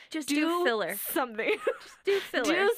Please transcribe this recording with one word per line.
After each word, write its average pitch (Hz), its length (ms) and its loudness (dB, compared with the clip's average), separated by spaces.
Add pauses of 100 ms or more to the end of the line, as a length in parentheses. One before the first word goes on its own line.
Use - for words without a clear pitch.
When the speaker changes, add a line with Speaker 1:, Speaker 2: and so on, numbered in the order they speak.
(100)
Speaker 1:
Just 311 180 -6
Speaker 2:
Do 285 80 0
Speaker 1:
do 339 280 2
filler. 214 320 0
Speaker 2:
something." 233 540 -2
<laughs> 440 80 0 (220)
Speaker 1:
Just - 240 -20
do 392 160 2
filler. 294 240 -2 (100)
Speaker 2:
Do 403 240 4